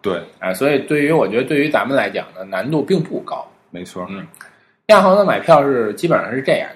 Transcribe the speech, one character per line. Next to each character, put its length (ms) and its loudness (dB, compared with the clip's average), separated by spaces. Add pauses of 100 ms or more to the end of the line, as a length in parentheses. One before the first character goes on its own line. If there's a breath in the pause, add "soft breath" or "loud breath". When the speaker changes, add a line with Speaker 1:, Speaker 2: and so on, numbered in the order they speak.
Speaker 1:
对。 200 -4 (160)
Speaker 2:
哎， 160 -4
所 160 0
以 100 2
对 220 0
于， 100 2
我 160 2
觉 100 -2
得 60 2
对 180 0
于 80 0
咱 180 0
们 100 0
来 120 0
讲 260 -6
呢， 80 -12
难 260 -6
度 140 0
并 180 2
不 200 -6
高。 240 -10 (260)
Speaker 1:
没 120 -12
错。 260 -12
Speaker 2:
嗯。 160 -12 (600 loud breath)
亚 140 6
航 140 4
的 100 4
买 140 0
票 240 4
是 300 0
基 140 -4
本 140 2
上 100 -8
是 100 -6
这 160 0
样， 180 -6